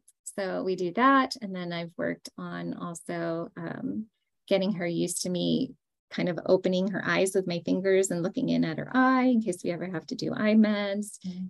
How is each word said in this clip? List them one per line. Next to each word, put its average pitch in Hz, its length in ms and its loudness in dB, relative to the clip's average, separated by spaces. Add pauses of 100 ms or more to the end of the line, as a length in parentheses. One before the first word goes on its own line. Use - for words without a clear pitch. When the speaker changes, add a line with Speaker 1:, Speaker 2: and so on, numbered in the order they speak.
(220)
Speaker 1:
so 185 400 -4
we 185 140 -2
do 175 160 -2
that. 262 500 4
And 190 120 -8
then 180 180 -6
I've 170 240 -6
worked - 320 -4 (100)
on 175 360 -6
also, 170 840 -6
um, 196 500 -6 (400)
getting 190 280 2
her 175 120 -4
used 170 360 -2
to 180 80 -4
me 175 440 0 (360)
kind 175 180 -2
of 170 180 -2
opening 185 420 4
her 185 160 -4
eyes 175 300 2
with 190 140 0
my 175 120 -2
fingers 190 520 2
and 170 100 -2
looking 170 280 -2
in 165 140 2
at 160 140 -2
her 147 160 -8
eye 254 300 4
in 247 160 4
case 185 240 -4
we 180 80 -2
ever 170 140 -6
have 170 200 -6
to - 80 -6
do - 180 -4
eye 214 220 2
meds. 208 720 2
Speaker 2:
Mm. 185 240 -8